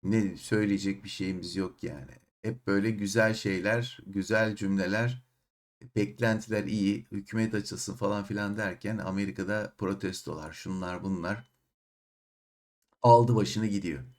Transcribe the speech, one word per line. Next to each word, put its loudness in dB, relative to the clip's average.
Ne 0
söyleyecek 0
bir -14
şeyimiz -6
yok -6
yani. -10
Hep -6
böyle 4
güzel 2
şeyler, -2
güzel 0
cümleler, 0
beklentiler 0
iyi, 0
hükümet -2
açılsın -6
falan -2
filan -4
derken -4
Amerika'da -4
protestolar, -6
şunlar -6
bunlar -4
aldı 10
başını 2
gidiyor. -2